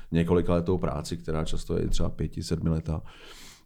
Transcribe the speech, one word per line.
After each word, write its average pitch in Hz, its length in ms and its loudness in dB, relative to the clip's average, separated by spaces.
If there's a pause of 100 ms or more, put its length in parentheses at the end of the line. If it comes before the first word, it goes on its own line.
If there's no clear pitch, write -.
(120)
několikaletou 87 680 4
práci, 80 400 -4
která 78 280 -2
často 82 320 0
je 80 100 0
třeba 85 220 4
pěti, 85 340 -4
sedmiletá, 80 580 0 (640)